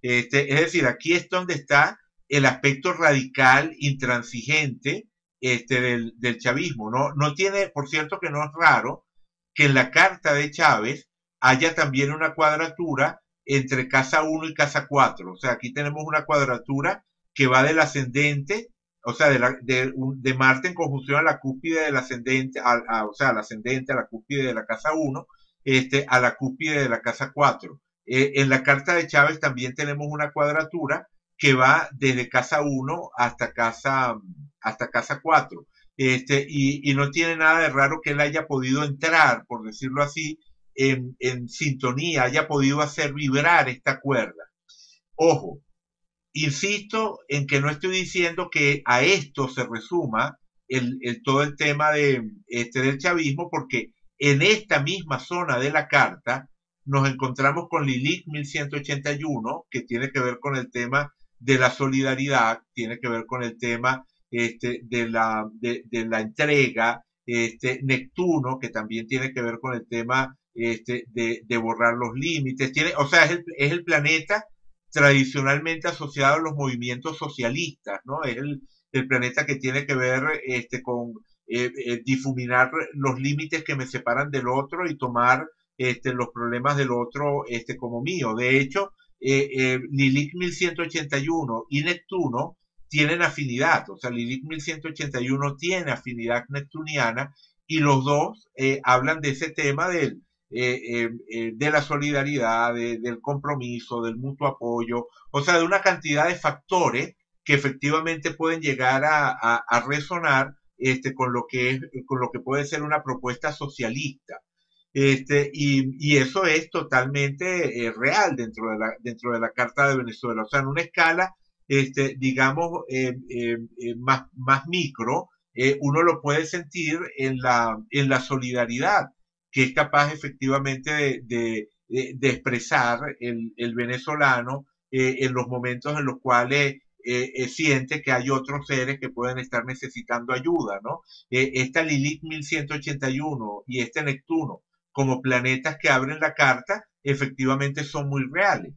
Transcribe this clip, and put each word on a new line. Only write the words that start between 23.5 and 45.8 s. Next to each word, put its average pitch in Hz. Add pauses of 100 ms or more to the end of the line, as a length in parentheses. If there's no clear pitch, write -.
a 131
la 110
cúspide 135
de 127
la 117
casa 117
uno, 151 (360)
este, 135
a 127
la 123
cúspide 147
de 127
la 117
casa 123
cuatro. 117 (240)
Eh, 131
en 139
la 131
carta 143
de 165
Chávez 151
también 127
tenemos 147
una 147
cuadratura 151 (320)
que 139
va 139
desde 127
casa 139
uno 143
hasta 120
casa, 120 (440)
hasta 113
casa 135
cuatro. 147 (320)
Este, 135
y, 143
y 139
no 143
tiene 165
nada 160
de 156
raro 139
que 151
él 143
haya 151
podido 135
entrar, 143
por 113
decirlo 131
así, 151 (360)
en, 127
en 123
sintonía, 135
haya 147
podido 143
hacer 147
vibrar 147
esta 131
cuerda. 120 (680)
Ojo, 156 (720)